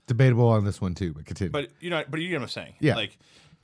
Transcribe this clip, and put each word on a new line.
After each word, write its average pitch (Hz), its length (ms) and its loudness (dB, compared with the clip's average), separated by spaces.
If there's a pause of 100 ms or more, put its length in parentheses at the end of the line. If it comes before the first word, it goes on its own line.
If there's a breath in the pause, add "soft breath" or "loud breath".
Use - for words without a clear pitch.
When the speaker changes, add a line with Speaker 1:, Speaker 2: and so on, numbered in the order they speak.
Speaker 1:
Debatable 123 420 4
on 107 180 4
this 101 140 -4
one 92 140 -2
too, 85 200 -4
but 76 120 -16
continue. 92 260 -6
Speaker 2:
But 143 280 -6
you 170 100 -8
know, 156 180 -2
but 156 120 -6
you 175 100 -4
get 175 60 -2
what 127 80 -4
I'm 104 60 -10
saying. - 300 -12
Speaker 1:
Yeah. 143 160 4
Speaker 2:
Like, 107 220 -4 (460 soft breath)